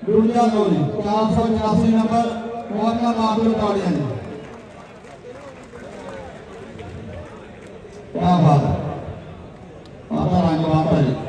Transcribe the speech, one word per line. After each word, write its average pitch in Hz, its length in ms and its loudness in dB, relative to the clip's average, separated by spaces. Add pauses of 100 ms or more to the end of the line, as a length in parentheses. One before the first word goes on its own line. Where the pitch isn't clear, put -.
ਦੂਜਾ 220 380 4
ਲਓ 214 260 4
ਜੀ, 156 340 0
ਚਾਰ 214 320 2
ਸੌ 226 120 2
ਚੁਰਾਸੀ 220 420 2
ਨੰਬਰ। 226 400 4 (440)
ਬਹੁਤ 233 300 0
ਨਾ 233 160 2
ਮਾਰ 220 220 2
ਦਿਓ 220 120 4
ਤਾੜੀਆਂ 202 340 0
ਜੀ। 147 160 0
जी - 4000 -12
ਕਿਆ 180 240 4
ਬਾਤ - 280 6
ਹੈ। - 120 2 (1400)
ਆਹ 147 80 2
ਤਾਂ 175 160 4
ਰੰਗ 160 220 2
ਬਾਤ 156 280 4
ਹੈ 151 100 4
ਜੀ 123 120 2 (140)